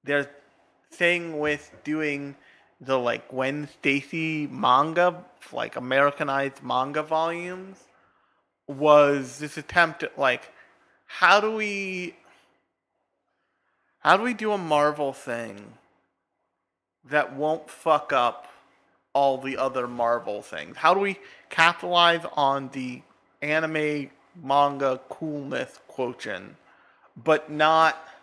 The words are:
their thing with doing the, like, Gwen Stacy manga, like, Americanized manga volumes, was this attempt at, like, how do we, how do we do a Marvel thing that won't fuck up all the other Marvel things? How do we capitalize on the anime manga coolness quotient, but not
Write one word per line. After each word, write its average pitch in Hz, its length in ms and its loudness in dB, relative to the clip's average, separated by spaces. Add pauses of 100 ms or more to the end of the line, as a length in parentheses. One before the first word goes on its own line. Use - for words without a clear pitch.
their 143 260 -2 (640)
thing 170 460 -2
with 151 320 -4 (140)
doing 143 520 -4 (440)
the, 131 180 0
like, 120 300 -2
Gwen 139 400 -4 (100)
Stacy 151 680 -2
manga, 151 800 2 (280)
like, 120 240 -8
Americanized 139 880 -2
manga 131 400 -4
volumes, 170 760 -6 (880)
was 143 720 4
this 147 180 -12
attempt 160 460 0
at, - 160 -10
like, 127 340 0 (540)
how 185 340 6
do 220 120 -2
we, 196 640 -6 (1800)
how 160 160 4
do 208 80 -2
we 247 100 -2
do 214 180 -4
a 208 60 -2
Marvel 147 540 0
thing 113 640 -10 (1300)
that 139 300 -2
won't 156 360 -4
fuck - 420 0
up 123 360 0 (680)
all 139 240 2
the 131 180 -6
other 127 300 -2
Marvel 117 560 -2
things? 80 340 -14
How 165 160 4
do 190 80 2
we 196 180 -2 (300)
capitalize 170 840 2
on 139 380 0
the 127 300 -10 (380)
anime 151 720 -2 (320)
manga 139 640 2
coolness 139 800 -8
quotient, 107 680 -8 (600)
but 151 340 0
not 156 460 4 (260)